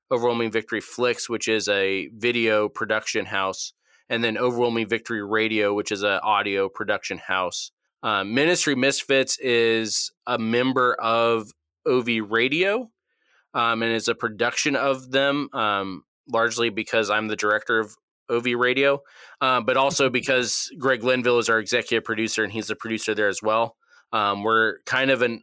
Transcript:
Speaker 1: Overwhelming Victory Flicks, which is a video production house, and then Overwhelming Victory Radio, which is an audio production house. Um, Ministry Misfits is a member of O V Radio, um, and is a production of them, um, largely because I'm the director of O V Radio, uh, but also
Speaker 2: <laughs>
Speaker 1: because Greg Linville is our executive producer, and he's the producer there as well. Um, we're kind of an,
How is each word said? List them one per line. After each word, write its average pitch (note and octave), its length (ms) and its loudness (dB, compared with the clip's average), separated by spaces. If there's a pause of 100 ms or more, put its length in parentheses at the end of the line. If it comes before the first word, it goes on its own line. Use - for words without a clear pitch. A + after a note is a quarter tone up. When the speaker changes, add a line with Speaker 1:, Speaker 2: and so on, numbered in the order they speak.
(120)
Speaker 1:
Overwhelming A#2 400 0
Victory G#2+ 300 -4
Flicks, A#2+ 480 -2
which A2+ 180 -4
is G#2+ 220 0
a G2 400 0
video A2 580 0
production G#2+ 580 -4
house, F#2+ 460 -4 (380)
and A#2 120 -2
then A2+ 160 -2
Overwhelming A#2 520 0
Victory A2 340 -4
Radio, G#2+ 500 0
which G2+ 200 -2
is G2 100 -6
an G2+ 180 2
audio G2+ 460 0
production G2 500 -6
house. F#2 540 -4 (320)
Um, G2+ 300 -2
Ministry D#3 420 2
Misfits C3+ 640 2
is A#2 720 0 (160)
a D3+ 100 -2
member B2 580 2
of A2+ 540 0 (340)
O B2+ 180 4
V A2+ 200 0
Radio, D3+ 680 0 (640)
um, A#2 260 2
and A2+ 100 0
is A2+ 160 -2
a A#2 60 2
production A#2 640 -2
of C3 340 -2
them, C#3 440 0
um, G2 500 -2 (240)
largely A#2 420 0
because G#2+ 400 -2
I'm G#2+ 180 0
the G#2+ 80 -4
director G#2+ 440 0
of G#2 160 -6 (340)
O A#2+ 100 2
V A#2+ 140 -2
Radio, C3+ 480 2 (380)
uh, B2+ 220 2
but B2+ 160 2
also C3+ 320 2
Speaker 2:
<laughs> - 20 -8
Speaker 1:
because B2 640 0
Greg B2+ 260 0
Linville B2 360 4
is A2+ 100 0
our A2+ 80 4
executive A2 460 0
producer, A2 400 -2
and G2 100 -4
he's A2 140 -6
the G#2+ 80 -4
producer A2+ 400 -4
there G#2 140 2
as F#2+ 120 -4
well. A2+ 360 0 (360)
Um, G2+ 300 0
we're A2 420 2
kind C3 240 0
of B2 140 4
an, A#2 200 -2